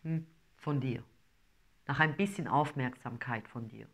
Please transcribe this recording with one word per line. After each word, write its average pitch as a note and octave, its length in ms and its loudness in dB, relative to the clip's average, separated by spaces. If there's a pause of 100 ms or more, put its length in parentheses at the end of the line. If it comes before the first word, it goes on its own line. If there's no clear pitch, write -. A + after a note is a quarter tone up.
hm, D#3+ 220 -2 (320)
von D3 240 0
dir, B2+ 220 -2 (800)
nach C#3 140 -2
ein D#3 180 6
bisschen G3 300 0
Aufmerksamkeit B2+ 1000 0
von A2+ 200 -8
dir. A2 260 -14